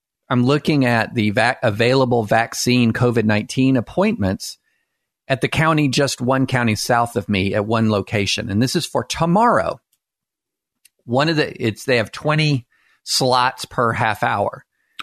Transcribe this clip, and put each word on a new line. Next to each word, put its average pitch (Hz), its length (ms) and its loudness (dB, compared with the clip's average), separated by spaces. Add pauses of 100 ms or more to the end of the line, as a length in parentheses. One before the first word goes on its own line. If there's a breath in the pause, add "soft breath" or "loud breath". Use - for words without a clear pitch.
(280)
I'm 123 160 2
looking 143 400 2
at 117 300 0
the 107 160 0
vac-, 113 320 0
available 120 600 2
vaccine 117 680 0
covid 120 320 0
nineteen 131 520 0
appointments 113 840 -2 (720)
at 131 120 -2
the 139 80 0
county, 156 400 2
just 131 320 -2
one 131 260 0
county 120 280 0
south 117 420 0
of 104 120 -4
me 104 260 0
at 104 100 0
one 110 260 0
location. 104 600 -2
And 101 100 0
this 131 160 0
is 156 80 -4
for 123 200 -4
tomorrow. 170 760 0 (1200)
One 131 240 0
of 165 80 0
the, 135 280 -2
it's, 110 200 -4
they 127 140 2
have 104 140 -2
twenty 151 540 -2 (380)
slots 127 600 0
per 117 280 0
half 110 320 -2
hour. 107 400 -2 (380)